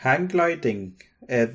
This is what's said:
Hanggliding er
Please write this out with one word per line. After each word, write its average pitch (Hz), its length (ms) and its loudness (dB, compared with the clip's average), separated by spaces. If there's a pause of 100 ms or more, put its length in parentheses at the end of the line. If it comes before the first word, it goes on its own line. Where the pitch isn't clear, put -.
Hanggliding 160 800 0 (480)
er 120 240 0